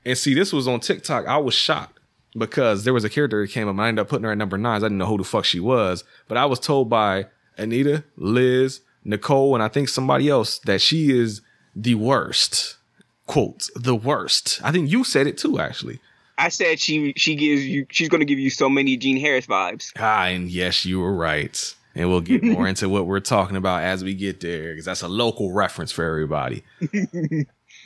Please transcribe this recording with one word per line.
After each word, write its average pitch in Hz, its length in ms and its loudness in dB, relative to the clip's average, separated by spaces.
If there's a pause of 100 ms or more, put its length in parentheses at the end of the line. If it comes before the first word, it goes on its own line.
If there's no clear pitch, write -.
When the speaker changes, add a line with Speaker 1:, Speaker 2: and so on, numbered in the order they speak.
Speaker 1:
And 123 140 -2
see, 139 160 2
this 190 180 2
was 131 160 0
on 120 120 0
TikTok. - 460 -4
I 139 120 0
was 131 160 0
shocked - 440 -2 (380)
because 110 480 0
there 127 80 2
was 117 120 2
a 104 60 0
character 120 320 0
that 98 100 -6
came 107 160 -4
up. 98 100 -2
I 110 100 2
ended 107 140 2
up 98 60 -4
putting 113 160 -2
her 110 80 -2
at 104 60 -2
number 98 200 -2
nine. 113 180 0
I 101 100 0
didn't 101 120 0
know 92 80 0
who 107 120 0
the 90 60 -2
fuck 101 200 -2
she 87 160 -2
was. 101 440 0 (240)
But 113 80 -2
I 127 100 4
was 127 140 0
told 135 300 0
by 101 360 2 (300)
Anita, 139 480 0 (120)
Liz, 127 640 2 (240)
Nicole, 135 500 2
and 113 80 2
I 107 60 2
think 143 200 0
somebody 135 400 2
else 123 320 2
that 98 200 0
she 156 360 2
is 113 240 0 (360)
the 113 180 2
worst. - 800 0 (500)
Quote, 123 480 0
the 123 200 0
worst. 110 680 -2
I 123 100 -2
think 160 180 0
you 247 140 2
said 139 220 2
it - 120 -4
too, 302 200 0
actually. - 420 -6 (360)
Speaker 2:
I 156 120 0
said 165 320 0
she, 151 360 0
she 156 200 0
gives 147 280 2
you, 135 260 -4
she's 160 180 0
gonna 160 160 4
give 143 160 0
you 135 100 2
so 135 180 2
many 139 280 2
Jean 131 220 2
Harris 135 280 0
vibes. 95 520 -2
Speaker 1:
Ah, 107 260 2
and 90 260 -2
yes, 90 340 -2
you 92 160 -2
were 85 140 0
right. 78 600 -2 (200)
And 87 160 0
we'll 90 120 4
get 226 200 2
more 220 260 2
Speaker 2:
<laughs> - 0 -
Speaker 1:
into 95 200 -2
what 95 180 2
we're 98 140 0
talking 98 360 0
about 92 260 0
as 92 220 -2
we 98 100 -4
get 95 260 -6
there, 82 340 -6
'cause 80 100 -14
that's 92 180 -6
a 87 60 -8
local 107 440 -2
reference 90 400 -2
for 82 120 -2
everybody. 76 580 -4 (180)
Speaker 2:
<laughs> 165 640 -4 (400)